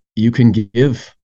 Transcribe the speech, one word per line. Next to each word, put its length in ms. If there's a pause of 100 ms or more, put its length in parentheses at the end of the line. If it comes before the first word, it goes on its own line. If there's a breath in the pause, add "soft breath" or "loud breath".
(140)
you 160
can 220
give 720